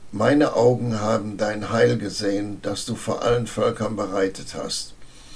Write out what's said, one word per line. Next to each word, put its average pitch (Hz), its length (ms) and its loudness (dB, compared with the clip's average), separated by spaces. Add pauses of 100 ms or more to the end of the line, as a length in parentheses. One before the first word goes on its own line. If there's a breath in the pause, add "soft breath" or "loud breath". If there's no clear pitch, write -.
(100)
"Meine 131 440 4
Augen 120 460 4
haben 107 360 0
dein 104 340 -2
Heil 120 260 4
gesehen, 101 680 -2
das 101 240 -4
du 113 100 -4
vor - 260 -4
allen 120 240 2
Völkern 110 480 -2
bereitet 98 680 -2
hast. - 340 -6 (420 loud breath)